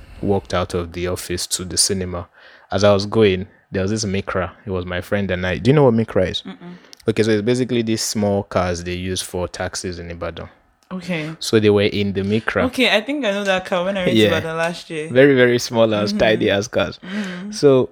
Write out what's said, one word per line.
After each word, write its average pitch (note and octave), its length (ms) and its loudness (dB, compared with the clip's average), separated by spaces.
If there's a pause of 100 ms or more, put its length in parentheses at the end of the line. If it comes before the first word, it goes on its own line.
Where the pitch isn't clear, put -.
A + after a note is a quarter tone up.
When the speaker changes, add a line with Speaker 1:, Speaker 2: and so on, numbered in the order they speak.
(200)
Speaker 1:
Walked G2 320 -2
out F2+ 220 -2
of E2+ 200 -6
the F2+ 120 -6
office F2+ 400 -6
to - 180 -6
the F2 120 -8
cinema. F2+ 520 -2 (440)
As F#2+ 100 0
I G3+ 100 8
was G3 140 2
going, G3+ 400 2 (240)
there F#2+ 120 -4
was G2 100 -2
this A2 120 -4
Micra. F#2+ 460 -4 (160)
It G#2 40 -8
was F2+ 140 -4
my F2+ 160 -6
friend G2+ 300 -2
and F2+ 160 -2
I. F#2 120 -2
Do G#2+ 120 4
you C#3+ 60 6
know D3 80 8
what A#2 100 6
Micra G#2+ 340 0
is? - 140 -6
Speaker 2:
Mm-mm. F3+ 320 -16 (340)
Speaker 1:
Okay, - 140 0
so A2 80 2
it's G#2 120 2
basically B2 400 0
these A2 200 -2
small G2+ 400 0
cars F2+ 400 -2
they F2+ 120 -6
use F2+ 280 -4
for F2+ 240 -6
taxis F2+ 540 -8
in E2+ 100 -12
Ibadan. E2+ 380 -10 (420)
Speaker 2:
Okay. F3 480 -8
Speaker 1:
So - 220 2
they D3 100 4
were G2+ 120 4
in G3+ 320 0
the G3 80 -2
Micra. G#3+ 420 0
Speaker 2:
Okay, B3 280 0
I G#3+ 80 2
think C#4 240 -4
I G#3 60 0
know G3+ 140 -4
that F#3 200 0
car F3+ 200 -2
when G3 120 -4
I F3+ 100 -2
went F3+ 100 2
Speaker 1:
Yeah. G#3 140 6
Speaker 2:
to - 80 2
Ibadan D#3+ 180 -6
last E3+ 340 -4
year. D#3+ 180 -6
Speaker 1:
Very, C3+ 280 6
very B2 240 6
small A2+ 340 2
as G#2 160 0
Speaker 2:
Mm-hmm. G#2+ 80 -2
Speaker 1:
tiny A2 320 4
as G2+ 160 0
cars. - 320 -2
Speaker 2:
Mm-hmm. F#3+ 540 -10
Speaker 1:
So C#3 400 4